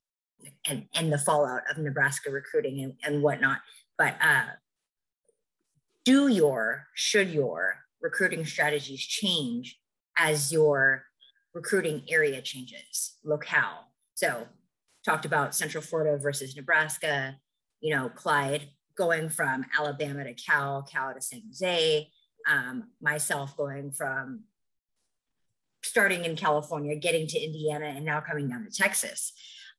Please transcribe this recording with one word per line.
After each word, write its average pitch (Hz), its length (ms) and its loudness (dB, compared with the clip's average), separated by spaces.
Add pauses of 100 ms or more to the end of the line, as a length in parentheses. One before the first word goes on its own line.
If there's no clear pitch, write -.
(680)
and, - 280 -6
and 160 180 0
the 143 60 2
fallout 143 520 2
of 151 80 -6
Nebraska 139 520 -2
recruiting 139 520 -2
and, 135 200 -8
and 147 200 0
whatnot. 139 360 2 (400)
But, 156 240 2
uh, 151 220 4 (1600)
do 277 240 8
your, 143 680 4
should 196 360 2
your 95 500 0 (200)
recruiting 165 460 0
strategies 147 580 -2
change 196 760 -2 (380)
as 151 360 2
your 139 520 6 (480)
recruiting 165 560 -2
area 151 320 2
changes, - 840 -8
locale? 143 640 -2 (240)
So 120 320 -2 (580)
talked 156 200 0
about 143 300 0
Central 156 280 -2
Florida 156 340 0
versus 139 380 -4
Nebraska, 147 840 0 (440)
you 151 140 -2
know, 123 140 0
Clyde 147 600 -2 (280)
going 165 320 2
from 135 360 -2 (140)
Alabama 143 460 -4
to 123 100 -10
Cal, 139 480 0
Cal 135 300 -6
to 131 80 -14
San - 260 -8
Jose, 160 600 2 (400)
um, 127 360 0 (160)
myself 151 560 -2
going 139 340 -4
from 131 540 -6 (1400)
starting 185 420 2
in 165 120 -2
California, 151 600 0
getting 160 300 0
to 151 120 -4
Indiana, 151 480 -4
and 143 180 -8
now 151 160 -2
coming 151 280 -4
down 120 160 -6
to 101 60 -14
Texas. - 600 -2 (460)